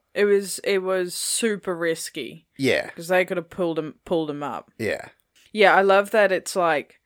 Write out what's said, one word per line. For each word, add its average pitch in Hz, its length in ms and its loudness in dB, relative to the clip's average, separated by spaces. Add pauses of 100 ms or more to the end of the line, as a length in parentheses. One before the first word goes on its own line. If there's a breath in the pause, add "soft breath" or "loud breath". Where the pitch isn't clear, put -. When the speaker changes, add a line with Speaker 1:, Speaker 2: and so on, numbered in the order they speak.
(140)
Speaker 1:
It 202 100 0
was, 202 400 0
it 196 140 2
was 185 360 -4
super 202 600 -2
risky. 165 720 -6 (100)
Speaker 2:
Yeah. 120 340 0
Speaker 1:
'Cause 165 180 -12
they 185 160 4
could 180 120 -6
have 170 140 -8
pulled 165 280 -4
him, 151 260 -8
pulled 160 260 -2
him 147 120 -8
up. 120 360 -8
Speaker 2:
Yeah. 98 300 -4 (440)
Speaker 1:
Yeah, 190 220 6
I 190 80 6
love 196 280 4
that 202 220 4
it's - 240 -4
like, 160 500 -2